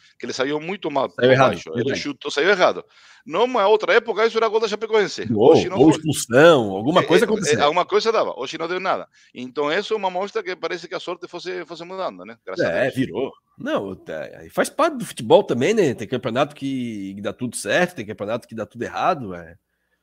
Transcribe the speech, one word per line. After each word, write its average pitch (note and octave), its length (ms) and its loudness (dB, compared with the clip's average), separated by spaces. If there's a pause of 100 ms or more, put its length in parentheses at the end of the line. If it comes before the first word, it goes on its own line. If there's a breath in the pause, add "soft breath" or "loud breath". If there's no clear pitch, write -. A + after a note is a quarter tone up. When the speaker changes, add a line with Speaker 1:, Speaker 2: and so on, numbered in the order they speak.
(180 soft breath)
Speaker 1:
que - 80 -12
ele B2 80 -8
saiu C#3+ 260 -2
muito E3+ 300 -8
mal C3+ 180 0
Speaker 2:
Saiu - 60 -14
Speaker 1:
por B2+ 180 4
Speaker 2:
errado, B2+ 200 6
Speaker 1:
baixo. E2+ 180 -10
Ele E2 60 -8
Speaker 2:
verdade. C3 240 -2
Speaker 1:
chutou, C#3+ 300 -8
saiu E3 200 2
errado. D3 340 2 (400 soft breath)
Numa G#3 420 0
outra G3+ 280 4
época, A3 320 2
isso A3 100 -4
era A3+ 100 2
gol A3 140 0
da A3+ 80 0
Chapecoense. G#3 560 -2
Speaker 2:
Gol, A2+ 280 6
Speaker 1:
Hoje D#3 180 4
não F#3 80 -2
Speaker 2:
gol, D3 100 8
Speaker 1:
foi. D3+ 120 6
Speaker 2:
expulsão, C3 720 4
alguma B2+ 280 2
Speaker 1:
É, D3+ 40 0
Speaker 2:
coisa A3 200 4
Speaker 1:
é, - 20 2
Speaker 2:
aconteceu. F3 320 0
Speaker 1:
é, C#3+ 40 2
alguma D#3+ 240 2
coisa G#3+ 260 2
dava. B2 260 0
Hoje C3+ 200 -8
não E3 100 -6
deu F#3 100 -4
nada. D3+ 300 -4 (260 soft breath)
Então, C#3 380 -4
isso G3 220 -2
é - 20 0
uma F#3+ 140 -4
mostra G3 320 -6
que F#3 120 -8
parece E3 320 -8
que E3+ 80 -12
a D#3+ 60 -8
sorte F3 260 -10
fosse, F3 380 -10
fosse D#3+ 180 -16
mudando, E3+ 440 -10
né? A#2 180 -18
Graças G2+ 220 -4
a - 20 -2
Speaker 2:
É, F2 140 -2
Speaker 1:
Deus. C3 120 -2
Speaker 2:
virou. A#2+ 380 -4 (240)
Não, B2 380 -6
tá, D#2 300 -12 (120)
aí E2 140 -20
faz - 180 -2
parte D4+ 300 0
do F#3+ 80 -8
futebol C#3+ 360 4
também, D3 300 0
né? E3+ 220 2
Tem G#2 120 -8
campeonato B2+ 480 -2
que, A#2+ 600 -6
que G2+ 80 -12
dá G#2 100 -4
tudo A#2+ 240 -8
certo, D#3 400 -4
tem A2+ 80 -10
campeonato G#2+ 420 -6
que - 80 -20
dá G#2+ 120 -8
tudo A#2 160 -14
errado, A2 520 -4
é. E2+ 220 -16 (460)